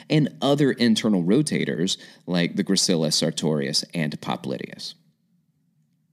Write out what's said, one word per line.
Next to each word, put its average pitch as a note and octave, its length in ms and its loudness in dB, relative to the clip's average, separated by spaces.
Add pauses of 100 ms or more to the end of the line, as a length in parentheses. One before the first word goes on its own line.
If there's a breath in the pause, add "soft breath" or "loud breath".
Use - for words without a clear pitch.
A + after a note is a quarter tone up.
(120)
and D3+ 180 4 (140)
other C#3 300 4
internal A2 500 2
rotators E2+ 760 0 (300 loud breath)
like F2 280 0
the G2 80 0
gracilis, E2+ 500 0
sartorius, D2+ 680 -2 (120)
and D#2 260 -2
popliteus. - 720 -8 (1200)